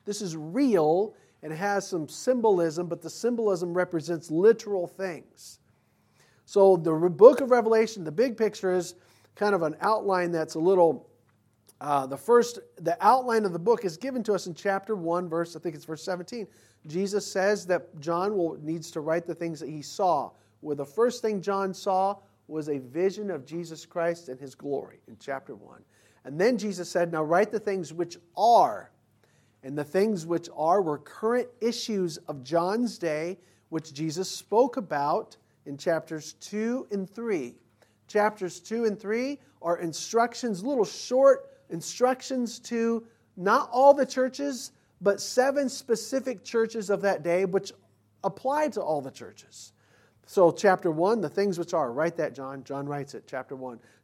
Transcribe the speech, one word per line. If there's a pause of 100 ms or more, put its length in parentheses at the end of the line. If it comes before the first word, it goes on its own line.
this
is
real (260)
and
has
some
symbolism,
but
the
symbolism
represents
literal
things. (840)
So
the
re-,
book
of
Revelation,
the
big
picture
is (400)
kind
of
an
outline
that's
a
little, (720)
uh,
the
first, (200)
the
outline
of
the
book
is
given
to
us
in
chapter
one,
verse,
I
think
it's
verse
seventeen. (400)
Jesus
says
that
John
will,
needs
to
write
the
things
that
he
saw. (280)
Well,
the
first
thing
John
saw (300)
was
a
vision
of
Jesus
Christ
and
his
glory
in
chapter
one. (440)
And
then
Jesus
said,
"Now
write
the
things
which (180)
are." (720)
And
the
things
which
are
were
current (140)
issues (100)
of
John's
day, (320)
which
Jesus
spoke
about (260)
in
chapters
two
and
three. (520)
Chapters
two
and
three (220)
are
instructions,
little
short (200)
instructions
to (320)
not
all
the
churches, (280)
but
seven
specific
churches
of
that
day,
which (500)
apply
to
all
the
churches. (560)
So
chapter
one,
the
things
which
are,
write
that,
John.
John
writes
it,
chapter
one. (260)